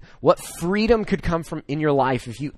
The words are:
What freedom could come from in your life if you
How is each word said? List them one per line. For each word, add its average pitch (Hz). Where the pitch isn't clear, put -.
What 151
freedom 208
could 175
come 170
from 160
in 143
your 156
life 131
if 113
you 143